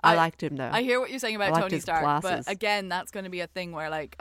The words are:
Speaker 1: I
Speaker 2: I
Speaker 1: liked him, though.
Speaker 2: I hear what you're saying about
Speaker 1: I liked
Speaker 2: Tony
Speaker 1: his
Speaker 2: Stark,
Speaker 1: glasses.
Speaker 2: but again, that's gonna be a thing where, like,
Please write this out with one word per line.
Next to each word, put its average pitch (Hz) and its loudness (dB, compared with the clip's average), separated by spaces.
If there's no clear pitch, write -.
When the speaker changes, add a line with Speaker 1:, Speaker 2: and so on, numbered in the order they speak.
Speaker 1:
I 165 8
Speaker 2:
I - 8
Speaker 1:
liked 165 2
him, 147 -4
though. 131 -4
Speaker 2:
I 233 0
hear 254 2
what - -4
you're 262 -8
saying 220 -2
about 202 0
Speaker 1:
I - 2
liked 165 4
Speaker 2:
Tony 185 -2
Speaker 1:
his - -4
Speaker 2:
Stark, 160 0
Speaker 1:
glasses. 156 0
Speaker 2:
but 190 -6
again, 202 0
that's 180 -6
gonna 190 -8
be 180 -6
a 170 -4
thing 180 -8
where, 156 -6
like, 156 -6